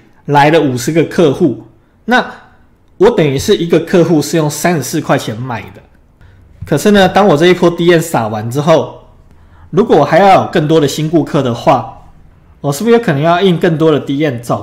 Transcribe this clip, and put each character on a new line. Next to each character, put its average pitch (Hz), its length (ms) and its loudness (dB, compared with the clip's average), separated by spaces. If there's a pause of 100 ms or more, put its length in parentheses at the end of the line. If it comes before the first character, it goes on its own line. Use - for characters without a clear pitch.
(260)
来 143 240 2
了 160 100 4
五 127 180 -2
十 156 140 -4
个 160 100 2
客 151 320 0
户， 143 300 -2 (400)
那 233 200 0 (760)
我 214 120 4
等 160 160 0
于 135 100 -2
是 190 200 0
一 170 100 -4
个 165 140 0
客 165 240 0
户 151 180 0
是 175 140 -6
用 156 120 0
三 170 280 -2
十 139 80 -4
四 156 160 -6
块 143 180 -2
钱 113 180 -8
买 120 260 -10 (120)
的。 - 80 -20 (840)
可 147 140 -2
是 208 140 2
呢， 190 160 4
当 190 180 2
我 160 100 4
这 165 100 2
一 180 80 4
波 175 140 0
D 170 240 2
N 165 80 4
撒 123 280 -4
完 110 200 -6
之 127 120 -4
后， 151 420 0 (680)
如 190 140 0
果 226 120 2
我 147 80 4
还 160 160 2
要 185 240 4
有 - 80 -8
更 151 160 0
多 160 120 2
的 147 60 2
新 151 240 -4
顾 156 140 2
客 143 180 -2
的 123 100 -2
话， 123 380 0 (720)
我 - 120 -4
是 - 100 -6
不 220 60 0
是 233 80 6
有 233 60 0
可 190 100 -2
能 139 80 -2
要 170 220 0
印 180 160 2
更 165 180 0
多 160 160 2
的 139 80 0
D 143 240 -4
N， 127 160 -4
找 117 220 -6